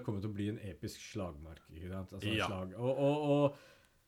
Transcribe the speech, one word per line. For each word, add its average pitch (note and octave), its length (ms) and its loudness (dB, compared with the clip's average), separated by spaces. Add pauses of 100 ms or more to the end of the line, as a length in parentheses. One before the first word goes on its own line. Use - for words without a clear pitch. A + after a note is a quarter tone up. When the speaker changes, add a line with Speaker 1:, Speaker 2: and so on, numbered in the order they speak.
Speaker 1:
kommer G2+ 180 -2
til G#2+ 80 -2
å G#2 60 -4
bli G2+ 140 0
en A2 100 -4
episk F#2 420 -8
slagmark, D#2+ 600 -8 (100)
ikke E2 160 -10
sant? F#2 240 -6
Altså, G#2 220 -2
Speaker 2:
Ja. G#2 100 2
Speaker 1:
slag. F#2 320 -2
Og, B2+ 220 2
og, D3 320 4
og C#3+ 240 6 (520)